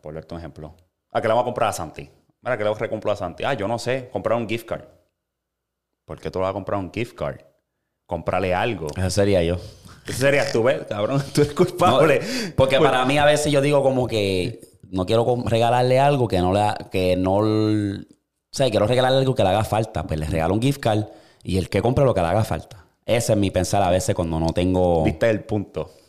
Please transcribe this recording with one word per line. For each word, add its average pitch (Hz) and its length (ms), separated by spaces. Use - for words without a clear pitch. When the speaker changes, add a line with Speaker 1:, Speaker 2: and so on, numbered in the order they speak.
Speaker 1:
Por 78 140
darte 80 200
un 85 60
ejemplo. 78 340
"¿A 117 80
qué 110 80
le 110 60
vamos 120 80
a 120 40
comprar 113 240
a - 20
Santi?". 78 380
"Mira, 120 160
¿qué 104 60
le 107 100
recompro 110 380
a 98 40
Santi?". 90 280
"Ah, 135 100
yo 101 140
no 117 100
sé, 127 340
comprar 110 260
un 113 100
gift 113 180
card". - 180
"¿Por 76 160
qué - 100
tú 92 80
le 95 60
vas 95 60
a 95 40
comprar 98 260
un 87 120
gift - 240
card? - 240
Cómprale 90 480
algo". 95 420
Speaker 2:
Ese 92 140
sería 98 320
yo. 85 140
Speaker 1:
Ese - 140
serías 139 320
tú, 117 100
¿ves? 143 260
Cabrón, 123 400
<laughs> - 60
tú 143 80
eres - 120
culpable. 156 640
Speaker 2:
No, 220 360
porque 135 220
Speaker 1:
Pues 139 120
Speaker 2:
para 127 140
mí 143 140
a 147 80
veces 151 260
yo 139 80
digo 143 220
como 127 240
que 98 540
no 92 140
quiero 113 220
com-, 123 200
regalarle 123 540
algo 139 280
que 92 120
no 90 140
le 101 60
ha-, 104 180
que 92 260
no 95 280
l-, 107 560
o - 60
sea, 131 140
quiero 101 160
regalarle 127 320
algo 131 160
que - 80
le 92 80
haga 107 140
falta. 110 420
Pues 80 120
le 76 80
regalo 80 280
un 110 80
gift 139 180
card 107 240
y 92 160
el 113 100
que 98 140
compre 139 240
lo 113 80
que 92 80
le 82 60
haga 107 160
falta. - 420
Ese 117 300
es 104 40
mi 98 120
pensar 95 320
a 87 80
veces 92 240
cuando 80 260
no 82 140
tengo 90 500
Speaker 1:
Viste 78 240
el 107 160
punto. 95 460